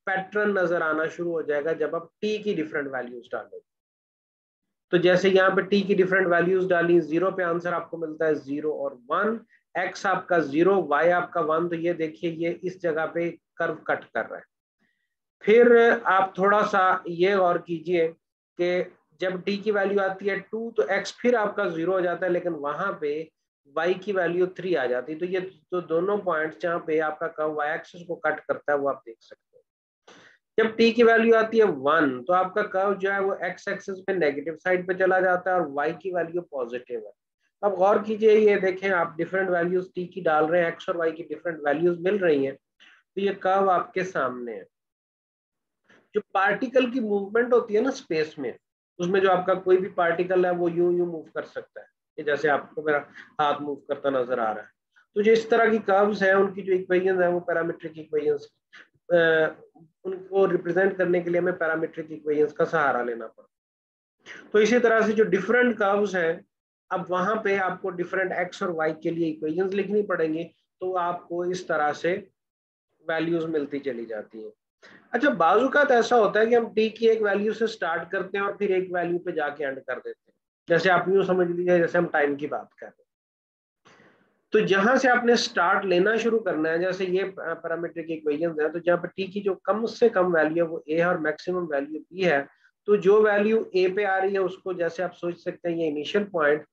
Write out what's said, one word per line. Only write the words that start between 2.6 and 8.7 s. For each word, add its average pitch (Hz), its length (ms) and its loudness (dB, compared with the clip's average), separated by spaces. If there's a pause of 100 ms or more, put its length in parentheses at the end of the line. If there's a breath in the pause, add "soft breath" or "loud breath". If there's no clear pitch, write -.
values 123 440 -10
डालोगे। 107 300 -10 (1300)
तो 180 60 4
जैसे 180 320 4
यहाँ 185 260 4
पे 190 80 2
t 190 240 0
की 196 80 2
different 185 320 2
values 180 420 2
डाली, 170 300 4
ज़ीरो 170 320 0
पे 185 120 -4
आंसर 170 300 -4
आपको 165 240 -8
मिलता 160 280 -6
है 156 100 2
ज़ीरो 143 380 -6